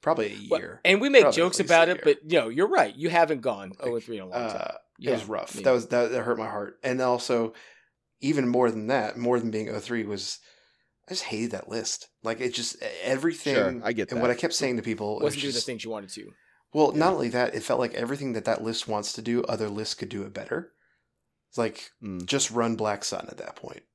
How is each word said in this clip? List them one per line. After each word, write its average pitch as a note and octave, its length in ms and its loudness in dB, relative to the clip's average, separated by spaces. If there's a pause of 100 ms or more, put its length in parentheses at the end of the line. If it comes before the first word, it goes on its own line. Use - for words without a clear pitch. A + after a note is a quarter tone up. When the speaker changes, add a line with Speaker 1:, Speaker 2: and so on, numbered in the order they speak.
Speaker 1:
probably C#3+ 260 2
a G#2 100 -8 (120)
Speaker 2:
Well, D#3+ 120 2
Speaker 1:
year. - 240 -12
Speaker 2:
and F#3+ 160 6
we C4+ 80 2
make A#3+ 140 10
Speaker 1:
Probably C#3 160 6
Speaker 2:
jokes F3+ 200 2
Speaker 1:
at F#3 60 2
least - 60 0
Speaker 2:
about E3 180 8
Speaker 1:
a - 40 2
Speaker 2:
it, - 40 2
Speaker 1:
year. - 80 -12
Speaker 2:
but, D3+ 280 4
you F3 60 6
know, A2+ 120 2
you're E3 180 2
right. G3+ 260 4
You D3+ 160 -2
haven't D#3+ 300 4
gone G2 400 -4
oh B2 160 -2
and A2+ 80 -6
three A2+ 140 -8
in F#2+ 40 -10
a F#2 60 -12
long F#2 140 -14
Speaker 1:
Uh, A2 100 -4
Speaker 2:
time. - 220 -6 (260)
Speaker 1:
it - 100 -2
was A#2 120 2
Speaker 2:
Yeah, G2 40 -12
Speaker 1:
rough. G#2 260 -6
Speaker 2:
I - 40 -12
mean G3 80 -10
Speaker 1:
That C3+ 80 6
was, A#2 160 2
that, A#2+ 240 2
that B2 100 -2
hurt A#2 160 0
my A2 100 -4
heart. G#2 360 -8
And B2+ 180 0
also, A#2+ 500 2 (680)
even C3+ 260 2
more B2 240 4
than A2 180 -6
that, A#2+ 300 0
more A#2+ 220 2
than A2+ 100 -2
being G#2+ 200 -4
oh G#2+ 100 -4
three A2+ 240 -4
was, G2+ 340 -8 (680)
I F#3 60 -8
just - 100 -6
hated A2+ 260 -4
that G2 180 -8
list. - 420 -8 (120)
Like, A2+ 180 -4
it B2 140 -4
just, A#2 260 -6
e-, - 60 -8 (160)
everything. C#3 540 0
Speaker 3:
Sure, A2 260 0
I B2 100 -2
get A2 200 -2
Speaker 1:
And A#2+ 80 -2
what B2 80 4
Speaker 3:
that. A#2+ 80 2
Speaker 1:
I - 40 -8
kept E3 140 -2
saying B2+ 220 0
to A2 80 -4
people, G#2+ 300 -4
it D3 100 -2
was D3 80 2
Speaker 2:
Wasn't C#3+ 100 -6
doing C#3+ 80 -4
the B2+ 60 -6
Speaker 1:
just A#2 100 -4
Speaker 2:
things A#2 160 -8
you A2+ 80 -10
wanted G2+ 200 -10
to. G2+ 200 -14 (420)
Speaker 1:
Well, D3+ 200 6
Speaker 3:
Yeah. D3+ 80 2
Speaker 1:
not F3+ 140 6
only C3 160 0
that, B2 260 0
it A2+ 80 -4
felt B2 160 0
like B2 140 -2
everything C3 400 -4
that G#2+ 100 -6
that A2+ 180 0
list A2+ 240 -4
wants G#2 280 -4
to A2+ 80 -10
do, A#2+ 200 0
other G#2 260 -2
lists G#2+ 260 -6
could - 140 -8
do G2+ 140 -8
it G2+ 100 -12
better. A#2+ 400 -8 (760)
It's - 100 -12
like, A2 320 -4 (100)
Speaker 3:
Mm. F#2+ 260 -8
Speaker 1:
just C3+ 260 0
run A#2 240 2
Black G#2+ 280 -2
Sun - 240 -6
at - 100 -16
that - 180 -12
point. - 260 -16 (120)